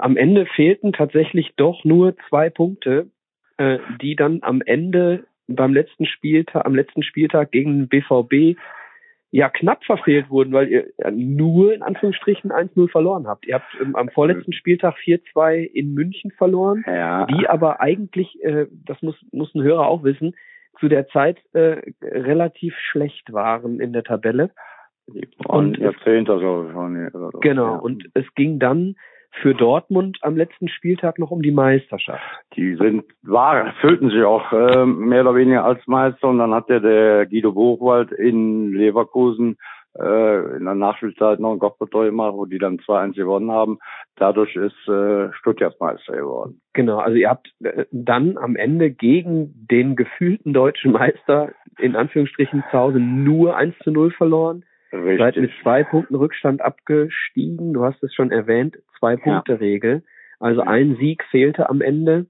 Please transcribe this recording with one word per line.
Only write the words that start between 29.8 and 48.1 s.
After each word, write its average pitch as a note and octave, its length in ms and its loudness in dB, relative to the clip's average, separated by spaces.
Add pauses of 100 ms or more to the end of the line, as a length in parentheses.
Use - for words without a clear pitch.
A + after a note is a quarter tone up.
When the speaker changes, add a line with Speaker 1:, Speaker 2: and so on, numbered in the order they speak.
Speaker 1:
am D3+ 160 -4
letzten E3+ 320 -4
Spieltag F3 500 -4
noch E3 120 -6
um F3 100 -4
die D3 120 0
Meisterschaft. C3+ 680 0 (320)
Speaker 2:
Die F#2 200 -2
sind, G#2 300 0 (180)
war, A#2+ 580 2
fühlten D3 300 4
sich A2 140 2
auch, G#2+ 280 2
äh, B2 320 4
mehr A#2+ 380 2
oder B2+ 120 4
weniger B2+ 300 4
als B2 220 0
Meister C3 420 0
und B2+ 80 2
dann A#2 160 2
hat A2+ 160 -2
ja B2 120 2
der G#2+ 440 4
Guido G#2 280 0
Buchwald A#2+ 600 2
in A2 640 0
Leverkusen, A2+ 840 0 (420)
äh, G2+ 600 0
in F2 80 -8
der G2 80 -4
Nachspielzeit G#2 640 -2
noch A2+ 120 -2
ein G#2 80 -6
Kopfballtor G#2+ 440 -2
gemacht, A2 300 -2
wo G2 100 -8
die F#2 140 -8
dann F#2 220 -4
zwei G2+ 200 -2
eins F#2+ 160 -6
gewonnen G2 340 -2
haben. A2 280 -2 (380)
Dadurch G2+ 380 0
ist, G2 320 -6
äh, G2+ 460 0
Stuttgart - 480 -2
Meister D#2 340 -6
geworden. C2 460 -8 (140)
Speaker 1:
Genau, A#2 240 0
also A2+ 180 0
ihr G#2 140 4
habt, - 200 -6 (140)
äh, G2+ 260 -6
dann B2 460 0